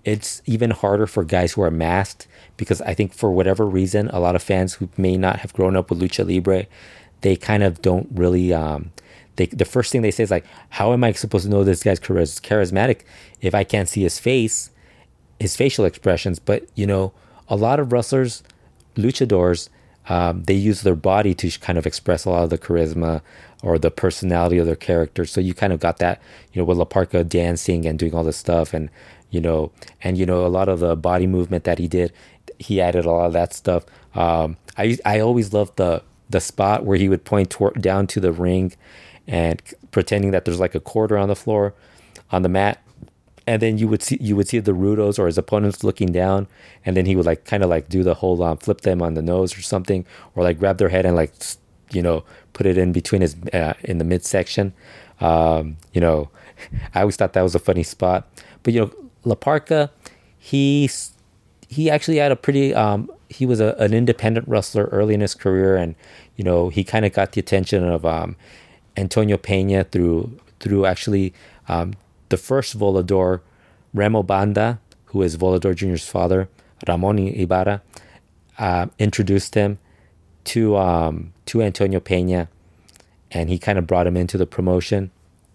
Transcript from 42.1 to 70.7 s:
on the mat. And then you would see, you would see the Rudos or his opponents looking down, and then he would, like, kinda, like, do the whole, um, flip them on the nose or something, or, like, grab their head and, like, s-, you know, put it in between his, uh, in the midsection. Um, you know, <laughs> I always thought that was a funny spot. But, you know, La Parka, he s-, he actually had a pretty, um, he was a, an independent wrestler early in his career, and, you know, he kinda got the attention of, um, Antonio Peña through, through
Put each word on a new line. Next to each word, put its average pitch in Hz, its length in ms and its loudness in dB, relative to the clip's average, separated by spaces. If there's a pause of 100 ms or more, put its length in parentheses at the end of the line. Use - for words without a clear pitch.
on 92 120 0
the 90 80 2
mat. 98 320 0 (640)
And 113 160 0
then 110 160 2
you 110 100 0
would 107 140 0
see, - 180 -4
you 104 160 0
would 101 100 2
see 117 120 -2
the 104 140 0
Rudos 101 460 0
or 95 80 2
his 85 120 0
opponents 104 440 -2
looking 101 300 0
down, 95 340 0 (380)
and 92 100 -2
then 92 120 2
he 95 100 2
would, 87 80 2
like, 82 220 -2
kinda, 101 200 0
like, 82 220 0
do 92 140 0
the 90 120 2
whole, 90 280 0
um, 82 160 0
flip - 240 -4
them 90 180 0
on 82 140 -2
the 80 80 -4
nose 90 340 -2
or 95 60 -16
something, 92 420 -2 (300)
or, 90 100 -2
like, 85 140 0
grab 95 180 2
their 90 140 2
head 92 160 2
and, 87 100 2
like, 80 240 0
s-, - 160 -12 (340)
you 90 120 -4
know, 82 200 -2 (300)
put 101 140 -2
it 90 120 2
in 90 140 2
between 92 300 0
his, 78 120 0 (180)
uh, 80 200 -2 (100)
in 87 160 -4
the 80 60 -2
midsection. 92 720 -2 (460)
Um, 80 580 2 (140)
you 87 80 0
know, 78 300 2 (320)
<laughs> - 320 -10
I 92 60 2
always 101 160 0
thought 98 160 0
that 92 100 2
was 90 120 2
a - 40 0
funny 90 240 0
spot. - 460 -2 (340)
But, 120 120 2
you 117 80 2
know, 101 100 -2 (320)
La 113 120 0
Parka, 147 540 0 (480)
he 139 460 2
s-, - 280 -4 (560)
he 156 200 -2
actually 151 300 2
had 143 120 4
a 127 60 2
pretty, 139 380 0
um, 107 360 0 (200)
he - 160 -4
was 123 120 2
a, 110 200 2
an 107 160 2
independent 117 520 2
wrestler 107 460 0
early 107 220 2
in 104 60 2
his 101 140 -2
career, 95 420 2
and, 85 180 -2 (420)
you 90 80 -6
know, 87 240 2
he 92 160 -2
kinda 107 240 0
got 95 240 0
the 101 80 -2
attention 92 440 0
of, 85 200 0
um, 82 320 -2 (600)
Antonio 101 400 0
Peña 95 540 0
through, 87 480 0 (220)
through 98 260 2